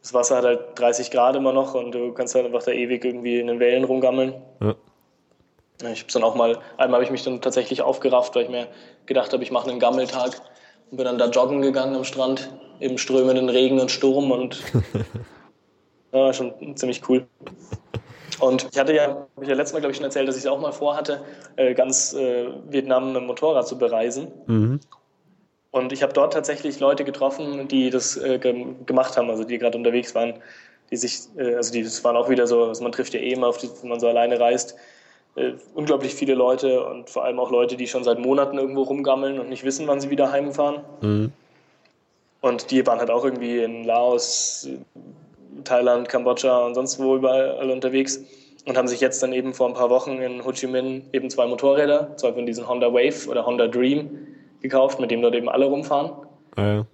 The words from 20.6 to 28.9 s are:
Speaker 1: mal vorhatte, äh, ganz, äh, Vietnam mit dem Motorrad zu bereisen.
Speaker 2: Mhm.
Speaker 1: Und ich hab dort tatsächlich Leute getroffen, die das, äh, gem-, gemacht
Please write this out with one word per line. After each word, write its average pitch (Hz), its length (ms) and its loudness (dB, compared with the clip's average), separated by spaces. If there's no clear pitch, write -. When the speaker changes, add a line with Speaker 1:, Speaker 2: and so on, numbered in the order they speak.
Speaker 1:
mal 147 120 -4
vorhatte, 147 500 -2
äh, 127 180 4
ganz, 127 400 2
äh, 123 320 -2
Vietnam 135 440 0
mit 127 100 -2
dem 127 40 -10
Motorrad 123 400 2
zu 127 120 -8
bereisen. 120 500 0
Speaker 2:
Mhm. 113 340 2
Speaker 1:
Und 127 200 0
ich 135 100 -2
hab 139 100 0
dort 143 220 2
tatsächlich 147 460 -4
Leute 139 220 2
getroffen, 139 640 -4
die 131 240 2
das, 127 280 -2
äh, 135 200 -2
gem-, 127 480 -4
gemacht 131 300 2